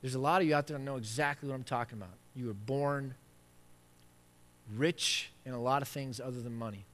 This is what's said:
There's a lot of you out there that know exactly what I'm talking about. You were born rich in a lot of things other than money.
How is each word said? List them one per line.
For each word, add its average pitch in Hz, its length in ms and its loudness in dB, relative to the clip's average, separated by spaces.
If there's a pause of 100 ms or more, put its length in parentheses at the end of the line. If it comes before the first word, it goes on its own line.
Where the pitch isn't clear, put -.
There's 131 140 -4
a 131 40 0
lot 160 220 6
of 170 60 6
you 151 80 6
out 147 120 4
there 151 100 -4
that 135 60 -4
know 139 120 -4
exactly 139 540 0
what 135 60 -2
I'm 131 80 -6
talking 120 340 -2
about. 90 160 -10 (220)
You 123 120 -4
were 110 60 -2
born 135 640 0 (1600)
rich - 520 2 (160)
in 131 60 -8
a 120 100 -4
lot 131 200 4
of 135 80 -6
things 131 320 -6
other 123 180 -4
than 117 180 -6
money. 104 360 -6